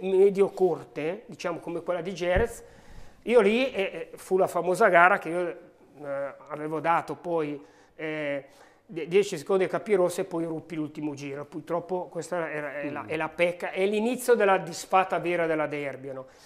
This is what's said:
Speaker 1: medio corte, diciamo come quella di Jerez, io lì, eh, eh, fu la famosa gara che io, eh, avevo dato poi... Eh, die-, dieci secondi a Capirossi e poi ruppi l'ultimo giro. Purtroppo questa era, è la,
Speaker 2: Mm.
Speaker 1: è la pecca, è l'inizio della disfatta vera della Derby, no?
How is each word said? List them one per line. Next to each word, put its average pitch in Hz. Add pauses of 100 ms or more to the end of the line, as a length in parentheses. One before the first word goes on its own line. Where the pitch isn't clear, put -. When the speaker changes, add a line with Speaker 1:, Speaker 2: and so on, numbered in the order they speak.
Speaker 1:
medio 190
corte, 160
diciamo 170
come 165
quella 175
di 175
Jerez, 180 (600)
io 233
lì, 226
eh, 196 (300)
eh, -
fu -
la 185
famosa 180
gara 180
che 165
io, 175
eh, 139 (140)
avevo 151
dato 156
poi... 151 (340)
Eh, 151 (400)
die-, 160
dieci 190
secondi 185
a 165
Capirossi 180
e 180
poi 165
ruppi 160
l'ultimo 151
giro. 143
Purtroppo 170
questa 165
era, 147
è 143
la, 143
Speaker 2:
Mm. 113
Speaker 1:
è 156
la 160
pecca, 175
è 185
l'inizio 226
della 196
disfatta 180
vera 170
della 156
Derby, 139
no? 131 (200)